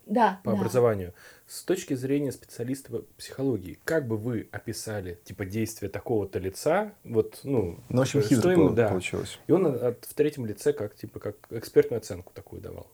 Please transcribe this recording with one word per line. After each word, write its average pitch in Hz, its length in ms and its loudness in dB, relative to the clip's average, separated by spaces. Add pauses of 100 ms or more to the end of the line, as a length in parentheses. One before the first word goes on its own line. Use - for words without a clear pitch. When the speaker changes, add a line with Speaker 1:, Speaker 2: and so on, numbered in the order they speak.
Speaker 1:
Да, 208 380 2
Speaker 2:
по 120 80 -2
Speaker 1:
да. 101 60 2
Speaker 2:
образованию. 113 580 2 (320)
С - 160 -14
точки 180 320 -2
зрения 135 380 -2
специалиста 127 580 -10
по 117 80 -4 (180)
психологии, 104 680 -4
как 156 240 0
бы 110 80 0
вы 110 340 -4
описали, 104 760 -8
типа, 98 200 -10
действия 104 440 -4
такого-то 101 520 -2
лица?» 170 520 -2 (120)
Вот, 110 400 0
ну, 110 340 0 (100)
Speaker 3:
Ну, 120 100 2
в - 20 6
общем, 131 200 2
Speaker 2:
типа, 104 100 2
Speaker 3:
хитро 123 100 6
Speaker 2:
что 175 100 6
ему, 165 160 8
Speaker 3:
пол-, 117 100 4
Speaker 2:
да. 113 120 6
Speaker 3:
получилось. 92 580 -4
Speaker 2:
И 139 60 2
он 180 140 6
от-, 123 380 -2
в - 100 -14
третьем 147 300 0
лице 107 280 -2
как, 104 240 -8
типа, - 240 -12
как - 160 -8 (140)
экспертную 120 480 2
оценку 92 360 -10
такую - 260 -14
давал. 87 340 -14